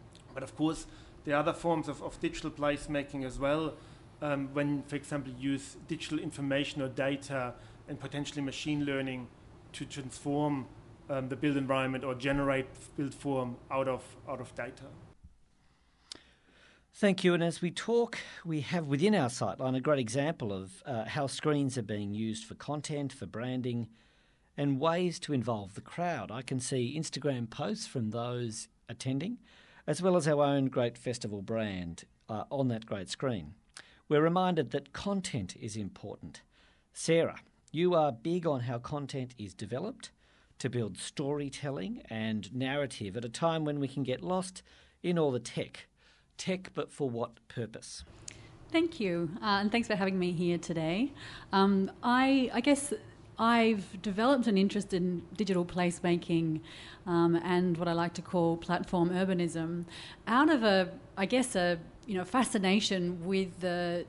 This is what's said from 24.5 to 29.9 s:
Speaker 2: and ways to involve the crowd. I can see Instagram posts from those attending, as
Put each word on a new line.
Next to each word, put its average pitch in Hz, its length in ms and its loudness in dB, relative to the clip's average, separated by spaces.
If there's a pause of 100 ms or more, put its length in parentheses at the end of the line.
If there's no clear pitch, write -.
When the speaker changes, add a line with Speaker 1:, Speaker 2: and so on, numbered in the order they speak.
Speaker 2:
and 143 220 2
ways 165 420 2
to 147 120 -4
involve 110 420 0
the - 60 -10
crowd. 156 500 -4
I 123 120 -6
can 131 180 -2
see 127 360 -2
Instagram 135 540 -2
posts 208 360 -4
from 110 240 -2
those 120 580 -4 (200)
attending, 139 500 -4 (480)
as 160 140 0